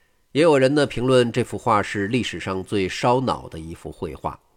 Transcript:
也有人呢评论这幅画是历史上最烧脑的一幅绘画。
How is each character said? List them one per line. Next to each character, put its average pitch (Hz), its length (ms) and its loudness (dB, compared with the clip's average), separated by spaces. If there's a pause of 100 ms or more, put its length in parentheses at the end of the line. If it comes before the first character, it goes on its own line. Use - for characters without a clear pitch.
(320)
也 135 100 0
有 160 160 6
人 131 160 4
呢 143 140 2
评 117 180 -4
论 127 240 4
这 113 140 -2
幅 107 140 -6
画 104 260 2
是 101 240 -4
历 117 160 -2
史 87 160 -8
上 95 240 -6
最 95 240 -2
烧 123 320 0
脑 87 300 -4
的 82 100 -14
一 80 160 -12
幅 76 160 -14
绘 - 240 -10
画。 - 240 -10 (180)